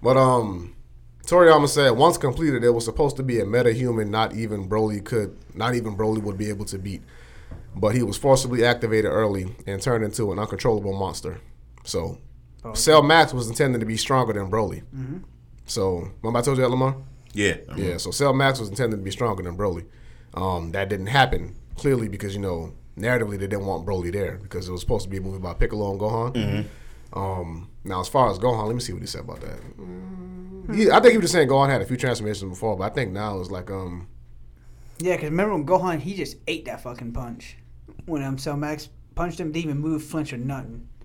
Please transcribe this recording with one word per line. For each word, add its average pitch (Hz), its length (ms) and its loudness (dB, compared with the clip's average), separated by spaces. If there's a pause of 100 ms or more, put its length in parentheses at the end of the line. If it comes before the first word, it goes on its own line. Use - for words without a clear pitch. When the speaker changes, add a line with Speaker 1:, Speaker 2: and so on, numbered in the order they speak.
Speaker 1:
But, 127 140 6
um, 113 580 2 (520)
Toriyama 160 420 10
said, 139 220 6
"Once 151 280 6
completed, 143 460 0
it 120 60 8
was 117 140 2
supposed 131 320 0
to 135 60 -4
be 120 180 0
a 101 40 2
metahuman 117 680 2
not 110 240 0
even 104 340 -4
Broly 107 360 0
could, - 320 -2 (180)
not 113 200 0
even 107 220 -4
Broly 110 260 0
would 101 140 -4
be 104 140 -4
able 104 160 -6
to 98 120 -8
beat. 95 240 -8 (720)
But 104 200 2
he 123 80 4
was 101 160 -2
forcibly 127 460 4
activated 110 460 2
early 98 440 0 (120)
and 98 140 -6
turned 117 240 0
into 104 280 -4
an 90 60 -4
uncontrollable 104 540 -2
monster." 95 480 -6 (440)
So, 85 340 -6 (460)
Speaker 2:
Oh, 117 60 -12
okay. 107 80 -6
Speaker 1:
Cell 156 240 8
Max 156 320 6
was 120 140 -2
intended 123 320 0
to 110 60 -4
be 113 100 -4
stronger 127 360 0
than 101 180 -4
Broly. 95 320 -2 (120)
Speaker 2:
Mm-hmm. 135 240 -10 (480)
Speaker 1:
So, 95 440 -2 (120)
remember 117 160 0
I 120 40 2
told 139 160 2
you 131 40 4
that, 127 80 4
Lamar? 131 260 2 (380)
Speaker 3:
Yeah. 98 220 2 (200)
Speaker 1:
Yeah, 92 220 -2
so 90 120 -6
Cell 139 220 2
Max 135 280 2
was 107 100 -8
intended 110 260 -2
to 98 60 -8
be 95 80 -6
stronger 98 320 -2
than 87 140 -8
Broly. 90 280 -4 (500)
Um, 87 380 -4
that 98 160 -2
didn't 98 200 -4
happen, 127 460 2 (220)
clearly, 123 320 0
because, 98 260 -8
you 101 60 -6
know, 85 320 -4 (260)
narratively 113 400 0
they 98 80 -4
didn't 101 200 -4
want 87 200 -4
Broly 90 260 -4
there 90 300 -4
because 92 260 -8
it 90 40 -8
was 87 80 -6
supposed 101 240 -2
to 95 60 -10
be 98 80 -6
a - 20 -6
movie 95 160 -6
about 90 220 -8
Piccolo 104 320 0
and 98 100 -4
Gohan. 113 340 -2
Speaker 3:
Mm-hmm. - 840 -6
Speaker 1:
Um, 90 500 -8 (160)
now, 95 160 -6
as 92 80 -6
far 131 220 4
as 95 80 -4
Gohan, 110 280 0
let 113 80 -2
me 123 60 -4
see - 140 -8
what 92 80 -10
he - 40 -10
said - 160 -10
about - 200 -12
that. - 180 -12 (180)
Mm, - 960 -12
he, 208 160 6
I 156 100 10
think 240 120 12
he 226 60 4
was 185 60 2
just 160 100 0
saying 156 140 6
Gohan 139 200 6
had 127 140 2
a - 40 -4
few 127 120 -2
transformations 104 520 -2
before, 104 280 -4
but 95 60 -4
I 107 100 -4
think 113 180 -2
now 101 280 -6
it's 90 100 -8
like, 92 200 -10
um, 90 380 -8 (880)
Speaker 2:
Yeah, 175 180 0
'cause - 80 -6
remember 185 300 0
when 151 120 -2
Gohan, 180 340 2
he 185 140 -8
just 175 220 -8 (100)
ate 170 180 -6
that 113 180 -10
fucking 120 300 -10
punch. 117 460 -10 (480)
When, 156 160 -4
um, 135 160 -4
Cell 143 180 -6
Max 151 320 -6 (260)
punched 170 240 -4
him, 160 140 -6
didn't 165 140 -2
even 143 120 -2
move, 156 240 -2
flinch, 151 300 -6
or 123 60 -8
nothing. 131 500 -8 (160)